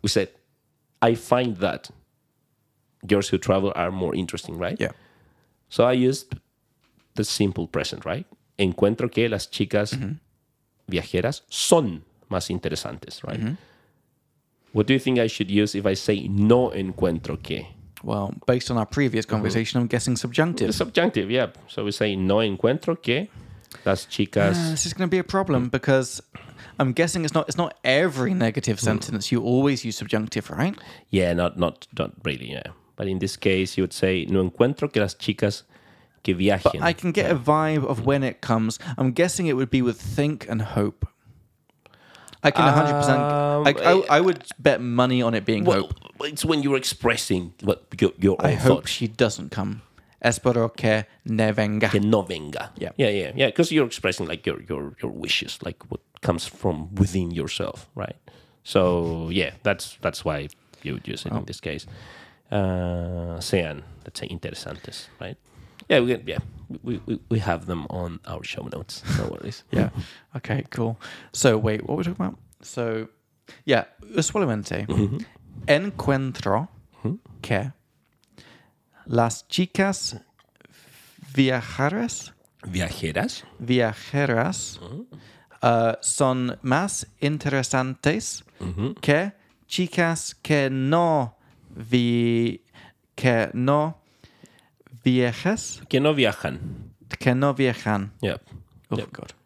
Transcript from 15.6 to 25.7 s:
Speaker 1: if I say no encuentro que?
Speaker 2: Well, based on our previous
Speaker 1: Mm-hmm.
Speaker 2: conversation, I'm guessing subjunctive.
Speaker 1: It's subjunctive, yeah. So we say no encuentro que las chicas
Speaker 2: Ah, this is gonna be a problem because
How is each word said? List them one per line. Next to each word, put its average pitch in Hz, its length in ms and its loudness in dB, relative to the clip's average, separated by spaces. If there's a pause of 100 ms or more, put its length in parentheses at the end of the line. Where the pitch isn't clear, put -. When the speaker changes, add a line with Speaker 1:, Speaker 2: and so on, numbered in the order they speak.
Speaker 1:
if 98 100 -4
I 95 100 2
say 101 320 -2
no 107 440 4
encuentro 87 720 -4
que? - 240 -8 (380)
Speaker 2:
Well, 104 300 -4 (120)
based 123 240 0
on 123 80 0
our 110 80 0
previous 117 400 0
Speaker 1:
Mm-hmm. 113 100 -2
Speaker 2:
conversation, 107 460 0
I'm 120 60 0
guessing 120 300 0
subjunctive. 156 520 0
Speaker 1:
It's 202 80 0
subjunctive, 170 540 0
yeah. 123 160 2 (200)
So - 160 -8
we 104 80 -2
say 104 240 0
no 95 260 4
encuentro 113 600 0
que 147 260 0 (580)
las 98 200 2
chicas 101 500 2
Speaker 2:
Ah, 165 160 0
this 151 140 -2
is 165 80 -6
gonna 185 140 -2
be 180 120 2
a 175 40 -2
problem 151 460 0
because 135 520 2 (580)